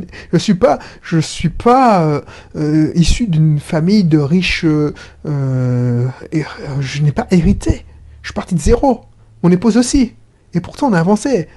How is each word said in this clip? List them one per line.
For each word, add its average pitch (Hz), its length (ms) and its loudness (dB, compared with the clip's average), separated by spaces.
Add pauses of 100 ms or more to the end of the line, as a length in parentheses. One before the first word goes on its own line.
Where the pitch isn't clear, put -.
(320)
je 175 60 2
suis 190 160 0
pas, 240 260 2 (220)
je - 160 -4
suis 160 320 -2
pas, 240 540 2
euh, 147 180 0 (340)
euh, 156 380 0
issu 190 340 2
d'une 156 320 2
famille 180 440 0
de 156 160 2
riches, 175 460 0
euh, 151 280 0 (320)
euh, 127 800 -2 (240)
et, 160 100 -2
euh, 143 400 -8
je 139 200 -4
n'ai 147 100 2
pas - 200 -4
hérité. 185 540 0 (360)
Je - 60 -14
suis - 60 -12
parti - 200 -8
de 160 60 0
zéro. 240 420 2 (420)
Mon 175 80 4
épouse 196 260 2
aussi. 254 360 0 (400)
Et 175 80 -2
pourtant - 260 -4
on 220 60 2
a 170 60 2
avancé. 208 580 0